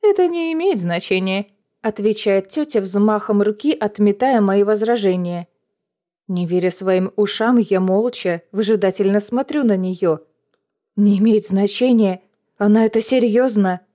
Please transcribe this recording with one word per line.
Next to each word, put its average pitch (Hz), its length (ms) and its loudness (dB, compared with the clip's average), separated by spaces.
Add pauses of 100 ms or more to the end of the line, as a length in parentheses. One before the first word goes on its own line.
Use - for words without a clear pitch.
«Это 392 260 2
не 330 260 -4
имеет 330 260 0
значения», 190 680 -4 (340)
отвечает 208 680 -2
тётя 294 320 -2
взмахом 208 600 0
руки, 214 300 -2
отметая 214 720 0
мои 202 220 2
возражения. 196 840 -2 (800)
Не 180 180 -2
веря 180 260 0
своим 185 440 -2
ушам, 220 420 0
я 196 220 0
молча, 185 600 -2 (100)
выжидательно 196 680 0
смотрю 277 420 -4
на 208 140 2
неё. 180 420 -2 (760)
«Не 208 220 4
имеет 214 280 2
значения? 202 760 0 (360)
Она 214 280 4
это 226 160 0
серьёзно?» 226 800 0 (140)